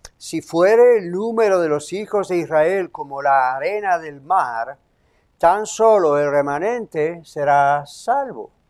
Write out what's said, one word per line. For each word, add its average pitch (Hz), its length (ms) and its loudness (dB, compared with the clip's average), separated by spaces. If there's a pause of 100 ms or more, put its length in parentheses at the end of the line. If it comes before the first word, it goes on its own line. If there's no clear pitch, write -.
(160)
"Si - 260 -10
fuere 226 560 4
el 175 140 -6
número 214 480 0
de 165 80 0
los 147 240 -4
hijos 202 360 -4
de 180 100 -2
Israel 165 520 0
como 139 320 -12
la 135 320 2
arena 185 440 -2
del 147 220 -12
mar, 135 560 -2 (640)
tan 190 260 2
solo 208 540 2
el 147 120 0
remanente 160 920 -2
será 143 600 0
salvo. 233 640 -6 (180)